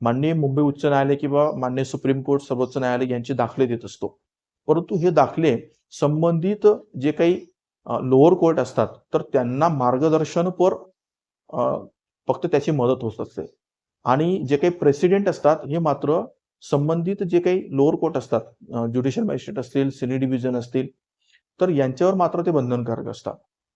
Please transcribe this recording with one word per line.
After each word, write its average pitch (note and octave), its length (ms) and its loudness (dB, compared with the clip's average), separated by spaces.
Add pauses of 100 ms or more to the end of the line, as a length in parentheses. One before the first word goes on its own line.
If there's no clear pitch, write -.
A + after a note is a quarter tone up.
माननीय C3 320 0
मुंबई D3 280 0
उच्च C#3+ 240 0
न्यायालय C#3 300 2
किंवा D3 360 2
माननीय B2+ 320 -4
सुप्रीम C3+ 380 -2
कोर्ट, C#3 200 0
सर्वोच्च B2+ 360 -4
न्यायालय B2+ 340 -2
यांचे A#2+ 220 -6
दाखले B2 320 0
देत A#2 200 -4
असतो, - 340 -10 (480)
परंतु E3 280 0
हे F3 140 0
दाखले D3+ 480 2 (340)
संबंधित E3+ 760 0 (340)
जे D3 100 2
काही, E3+ 300 0 (440)
अ, A#2 140 -4
लोअर C3 340 6
कोर्ट E3 260 4
असतात, B2 280 0 (260)
तर D#3 80 0
त्यांना C3 460 0
मार्गदर्शनपर, D#3+ 1040 2 (800)
अ, B2+ 320 -4 (420)
फक्त - 180 -2
त्याची D#3+ 260 0
मदत B2+ 320 0
होत A2+ 180 -8
असते - 200 -10 (600)
आणि D#3 440 0
जे C#3+ 100 2
काही F3 160 2
प्रेसिडेंट F3+ 560 2
असतात, D#3 360 2
हे C#3+ 120 -4
मात्र D#3 480 0 (360)
संबंधित E3 600 -2
जे F3 160 0
काही F3+ 360 -2
लोअर D3 200 4
कोर्ट D#3+ 220 -2
असतात, A#2 240 -2 (320)
अ, A#2 120 -4
ज्युडिशियल B2+ 400 -2
मजिस्ट्रेट B2+ 340 -6
असतील, C3+ 300 -2
सिनियर C3 300 -6
डिव्हिजन B2+ 360 -2
असतील, B2+ 320 -4 (760)
तर C4+ 80 2
यांच्यावर C#3+ 440 0
मात्र F3 320 0
ते F3+ 60 0
बंधनकारक B2 560 -2
असतात. A2+ 280 -10 (400)